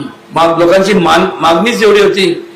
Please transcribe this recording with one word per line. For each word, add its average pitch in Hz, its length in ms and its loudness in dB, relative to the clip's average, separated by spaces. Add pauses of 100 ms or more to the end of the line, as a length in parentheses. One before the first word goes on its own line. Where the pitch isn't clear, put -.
(340)
माग-, 165 240 0
लोकांची 190 340 2
मान-, 175 360 0 (120)
मागणीच 185 420 0
एवढी 208 180 4
होती 190 320 0 (240)